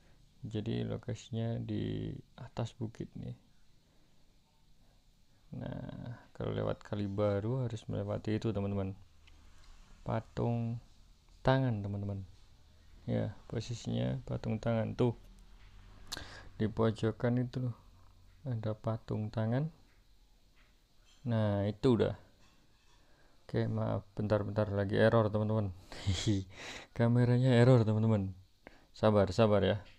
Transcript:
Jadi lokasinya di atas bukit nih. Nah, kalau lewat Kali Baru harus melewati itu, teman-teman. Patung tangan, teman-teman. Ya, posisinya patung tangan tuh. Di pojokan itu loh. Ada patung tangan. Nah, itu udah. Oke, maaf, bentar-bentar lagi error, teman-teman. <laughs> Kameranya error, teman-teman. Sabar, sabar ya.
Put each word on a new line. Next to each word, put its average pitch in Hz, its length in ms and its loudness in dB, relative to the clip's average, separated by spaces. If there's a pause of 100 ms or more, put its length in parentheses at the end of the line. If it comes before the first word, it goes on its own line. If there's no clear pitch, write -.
(460)
Jadi 113 400 -4
lokasinya 113 720 -6
di 107 560 -4 (240)
atas 120 400 -10
bukit 110 400 -8
nih. 120 160 -10 (2250)
Nah, - 800 -10
kalau 107 160 -4
lewat 107 320 -2
Kali 104 240 -4
Baru 104 560 -2
harus 110 240 -6
melewati 104 480 -2
itu, 110 160 -2
teman-teman. 101 400 -2 (1120)
Patung 117 720 -2 (640)
tangan, 131 400 2
teman-teman. 101 400 -4 (840)
Ya, 110 320 -2 (160)
posisinya 120 720 -4
patung 117 400 -4
tangan 110 320 0
tuh. 120 240 0 (1400)
Di 107 160 -2
pojokan 113 720 0
itu 123 240 -4
loh. 117 80 -6 (720)
Ada 110 320 -4
patung 110 480 -4
tangan. 113 400 0 (1600)
Nah, 104 400 2
itu 117 320 4
udah. 101 160 2 (1300)
Oke, 113 240 -2
maaf, 110 480 -2
bentar-bentar 104 560 0
lagi 101 240 0
error, 110 320 6
teman-teman. 107 480 0 (560)
<laughs> - 680 -6
Kameranya 120 600 4
error, 120 240 8
teman-teman. 107 480 2 (640)
Sabar, 104 400 4
sabar 104 320 6
ya. 98 100 4 (220)